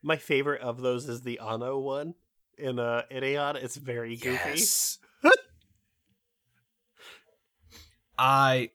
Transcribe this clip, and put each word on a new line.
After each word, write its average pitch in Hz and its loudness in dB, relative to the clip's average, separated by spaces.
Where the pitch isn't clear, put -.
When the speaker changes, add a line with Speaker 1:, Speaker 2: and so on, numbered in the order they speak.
Speaker 1:
my 156 0
favorite 139 0
of 123 -4
those 123 0
is 120 -6
the 123 -8
Anno 117 -4
one 143 -6
in, 131 -4
uh, 117 0
Ideon. 143 -2
It's 123 -8
very 120 -6
goofy. 127 -4
Speaker 2:
Yes. - 0
<laughs> 302 10
I, 131 4